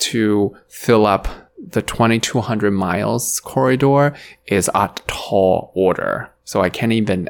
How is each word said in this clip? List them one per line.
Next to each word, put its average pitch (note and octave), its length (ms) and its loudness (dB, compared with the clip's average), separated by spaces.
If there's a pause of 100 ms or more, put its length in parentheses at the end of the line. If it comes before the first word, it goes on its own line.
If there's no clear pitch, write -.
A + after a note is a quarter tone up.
to G#2 480 0 (120)
fill A2 380 2
up G2 220 2 (300)
the A#3 240 -6
twenty-two A2+ 600 0
hundred G#2 300 -2
miles G2 680 -2
corridor C#3 760 2 (320)
is G2 300 0
a G2 160 0 (160)
tall - 680 0
order. F2+ 560 -2 (180)
So G#2+ 140 -2
I F#2 80 2
can't A#2 220 -2
even G2+ 380 0